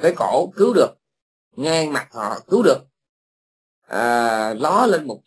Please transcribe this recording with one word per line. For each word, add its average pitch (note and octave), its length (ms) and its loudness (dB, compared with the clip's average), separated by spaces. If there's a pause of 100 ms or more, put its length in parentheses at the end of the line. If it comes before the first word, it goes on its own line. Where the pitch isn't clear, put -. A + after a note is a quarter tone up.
Tới E3+ 140 2
cổ, C3 400 -2
cứu A#3 180 2
được. D3 160 2 (680)
Ngang D#3 360 -2
mặt C3 200 -6
họ, A2 280 -8 (100)
cứu A3+ 120 4
được. D#3 160 4 (1080)
À, A2+ 640 -2
ló E3+ 320 0
lên E3 200 0
một A2 200 -10